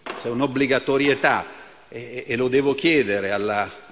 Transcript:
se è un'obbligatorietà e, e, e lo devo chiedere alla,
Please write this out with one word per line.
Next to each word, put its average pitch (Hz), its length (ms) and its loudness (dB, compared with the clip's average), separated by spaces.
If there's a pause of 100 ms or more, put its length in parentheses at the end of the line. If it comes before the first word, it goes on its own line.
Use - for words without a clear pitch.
(180)
se - 100 -8
è - 20 -4
un'obbligatorietà 135 1160 2 (420)
e, 120 400 -12
e, 135 40 -2
e 117 40 0
lo 127 100 2
devo 135 300 2
chiedere 101 560 2
alla, 101 360 0 (240)